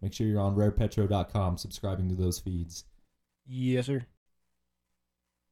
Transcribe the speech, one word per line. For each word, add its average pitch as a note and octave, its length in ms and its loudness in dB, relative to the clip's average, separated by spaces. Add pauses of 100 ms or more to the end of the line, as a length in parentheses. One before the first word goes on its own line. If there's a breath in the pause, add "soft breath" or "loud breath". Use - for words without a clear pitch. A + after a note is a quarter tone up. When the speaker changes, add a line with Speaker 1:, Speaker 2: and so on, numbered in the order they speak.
Speaker 1:
make G2+ 120 -4
sure A2 140 0
you're G#2 120 4
on G2 160 2
rarepetro G#2 540 2
dot G2 240 0
com, F#2 240 0
subscribing F#2+ 500 -4
to F#2 80 0
those F2+ 240 0
feeds. E2+ 460 -6 (600)
Speaker 2:
Yes, B2+ 420 0
sir. C3 180 -2 (1500)